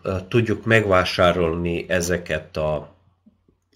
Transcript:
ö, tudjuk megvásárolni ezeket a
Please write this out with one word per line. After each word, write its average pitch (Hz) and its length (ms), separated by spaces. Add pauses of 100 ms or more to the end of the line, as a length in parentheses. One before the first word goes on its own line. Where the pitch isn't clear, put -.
ö, 95 140 (140)
tudjuk 107 360
megvásárolni 90 1200
ezeket 85 720
a 76 380 (800)